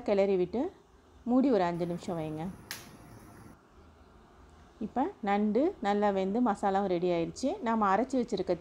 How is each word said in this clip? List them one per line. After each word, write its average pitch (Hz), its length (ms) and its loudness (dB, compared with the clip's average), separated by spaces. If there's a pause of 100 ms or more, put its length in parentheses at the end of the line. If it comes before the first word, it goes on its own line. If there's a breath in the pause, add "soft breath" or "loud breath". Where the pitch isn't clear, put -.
கிளறி 196 320 4
விட்டு 196 220 -2 (680)
மூடி 269 260 4
ஒரு 185 120 4
அஞ்சு 170 240 -2
நிமிஷம் 175 280 -6
வைங்க. 156 280 -6 (2500)
இப்போ 254 160 -2 (260)
நண்டு 208 340 2 (240)
நல்லா 208 300 2
வெந்து 196 320 0
மசாலாவும் 196 460 0
ரெடி 180 220 0
ஆயிடுச்சு. 170 320 -2 (180)
நாம் 220 240 2
அரைச்சி 254 300 0
வச்சுருக்க 185 380 -2